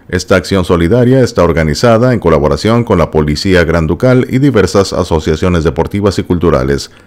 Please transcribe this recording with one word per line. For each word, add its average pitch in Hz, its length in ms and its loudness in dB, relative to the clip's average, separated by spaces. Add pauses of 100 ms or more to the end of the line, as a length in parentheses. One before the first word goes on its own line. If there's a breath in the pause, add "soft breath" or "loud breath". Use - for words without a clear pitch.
Esta 90 300 -2
acción 92 260 -2
solidaria 113 580 2
está 104 220 0
organizada 87 720 0
en 107 60 0
colaboración 80 640 0
con 98 120 0
la 80 140 0
Policía 78 540 0
Gran 80 200 0
Ducal 127 440 0
y 127 100 -2
diversas 104 540 0
asociaciones 82 720 -2
deportivas 80 540 -2
y 98 40 0
culturales. 71 680 -2 (180 soft breath)